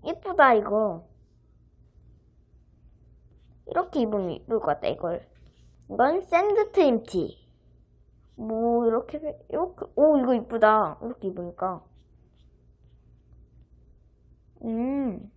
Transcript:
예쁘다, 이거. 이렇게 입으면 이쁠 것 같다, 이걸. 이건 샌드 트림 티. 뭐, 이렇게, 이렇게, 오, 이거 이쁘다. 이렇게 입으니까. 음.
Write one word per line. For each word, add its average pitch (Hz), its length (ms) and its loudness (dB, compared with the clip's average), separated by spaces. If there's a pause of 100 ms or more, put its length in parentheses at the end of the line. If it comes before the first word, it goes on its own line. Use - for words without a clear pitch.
예쁘다, 311 500 2
이거. 208 540 -2 (2500)
이렇게 359 340 -2
입으면 208 300 -2
이쁠 220 300 -4
것 - 60 -6
같다, - 220 -2
이걸. - 400 -6 (640)
이건 262 320 2
샌드 415 500 0
트림 277 300 4
티. - 420 -6 (920)
뭐, 233 500 0
이렇게, 226 320 -2 (300)
이렇게, - 380 -6 (100)
오, 294 220 6
이거 254 160 2
이쁘다. 214 680 2
이렇게 226 260 -8
입으니까. 175 560 -8 (2750)
음. 233 720 -4